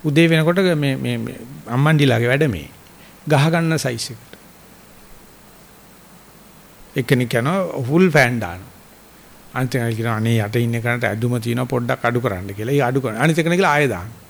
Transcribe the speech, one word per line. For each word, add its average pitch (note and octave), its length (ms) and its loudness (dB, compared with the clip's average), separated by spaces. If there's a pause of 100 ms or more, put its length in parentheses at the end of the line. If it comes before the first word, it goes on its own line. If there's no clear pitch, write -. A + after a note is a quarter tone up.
උදේ D#3 260 4
වෙනකොට E3 300 2 (160)
මේ, C#3 200 0
මේ, B2 220 -4
මේ - 180 -8 (300)
අම්මන්ඩිලාගේ C3 600 2
වැඩ C#3 200 2
මේ. E2+ 200 -6 (600)
ගහ D3 220 4
ගන්න E3 280 0
සයිස් B2 320 -6
එකට. - 220 -18 (2750)
එක්කෙනෙක් B2 380 0
යනවා C#3+ 520 -2
ෆුල් E3+ 240 4
ෆෑන් B2 300 2
දානවා. F#2 300 -10 (840)
අනිත් B2 160 -2
කෙනා A#2 220 0
කියනවා, A2+ 240 -2
"අනේ A2+ 220 2
යට G#2+ 180 -2
ඉන්න A#2 260 0
කෙනාට A#2+ 220 -2
ඇදුම A#2 360 -2
තියෙනවා, A#2 260 -4
පොඩ්ඩක් B2 380 -4
අඩු A#2+ 160 2
කරන්න" G2+ 340 -6
කියලා. A2 200 -4
ඒ C#3+ 80 4
අඩු C3 180 0
කරන. A#2 160 -4
අනිත් D3+ 200 2
කෙනා E3+ 200 0
කියලා F3+ 160 2
ආයෙ D3 160 2
දානවා. G2+ 420 -8